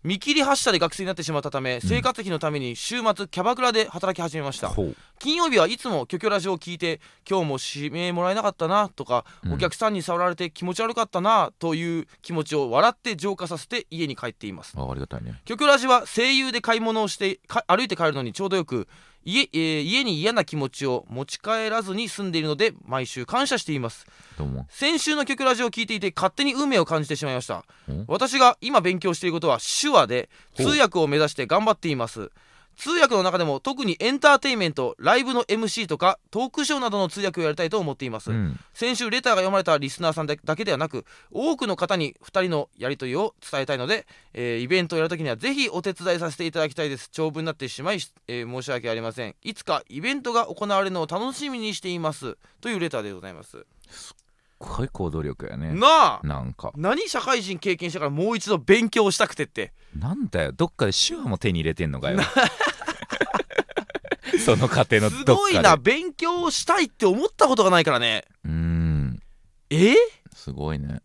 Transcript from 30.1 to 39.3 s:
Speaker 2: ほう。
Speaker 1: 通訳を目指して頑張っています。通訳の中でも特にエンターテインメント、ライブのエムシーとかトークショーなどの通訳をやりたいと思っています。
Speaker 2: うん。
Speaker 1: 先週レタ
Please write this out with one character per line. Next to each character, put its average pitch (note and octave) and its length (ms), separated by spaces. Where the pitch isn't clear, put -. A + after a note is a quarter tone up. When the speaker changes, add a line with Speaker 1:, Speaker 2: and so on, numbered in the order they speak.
Speaker 2:
ほ - 80
う。 - 80
Speaker 1:
通 D4 80
訳 F#3+ 200
を D#3 80
目 C#3+ 100
指 D3+ 120
し - 40
て B2+ 120
頑 F#3+ 200
張 A3 60
っ - 60
て E3+ 120
い C#3 80
ま A#2 100
す。 G#2+ 240
通 D4 120
訳 D4 240
の F#3+ 80
中 F3+ 160
で E3+ 40
も C#3+ 160
特 C4+ 260
に F3+ 140
エ A#3+ 120
ン C#4 80
タ C#4+ 160
ー - 40
テ C4+ 120
イ - 20
ン A3 60
メ F3+ 80
ン D3 60
ト、 B2+ 260
ラ G3 180
イ C4+ 60
ブ B3+ 100
の A#3+ 140
エ A3 100
ム A3 100
シ G#3+ 180
ー - 20
と D3+ 100
か F#3 220
ト G#3+ 120
ー B3+ 100
ク D4+ 120
シ C#4 100
ョ - 20
ー C#4 40
な A#3 120
ど G3+ 80
の F3+ 100
通 G3+ 120
訳 F3+ 200
を - 20
や D#3 60
り D3+ 60
た F3 80
い D#3+ 80
と G#3+ 80
思 D#3 120
っ B2+ 60
て C#3 80
い A#2+ 60
ま A2 80
す。 - 100
Speaker 2:
う A2 60
ん。 F2 240
Speaker 1:
先 A#3 220
週 A#3 120
レ B3 140
タ B3 80